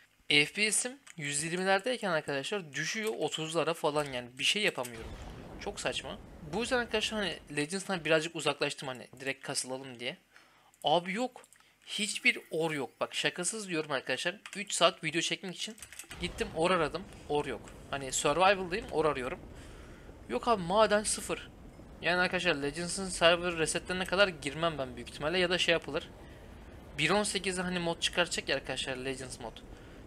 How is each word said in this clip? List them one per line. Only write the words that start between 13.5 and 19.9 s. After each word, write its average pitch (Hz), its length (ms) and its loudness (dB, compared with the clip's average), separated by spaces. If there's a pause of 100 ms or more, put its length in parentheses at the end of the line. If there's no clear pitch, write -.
diyorum 156 240 -2
arkadaşlar. 135 440 -2 (200)
Üç 196 160 -6
saat 180 320 4
video 160 160 0
çekmek 170 360 -4
için - 200 -8 (440)
gittim 190 360 -4
or 170 140 4
aradım. 165 320 2 (260)
Or 147 180 2
yok. 117 240 -8 (200)
Hani 135 220 -4
survival'dayım 185 800 4
or 156 140 2
arıyorum. 139 360 0 (880)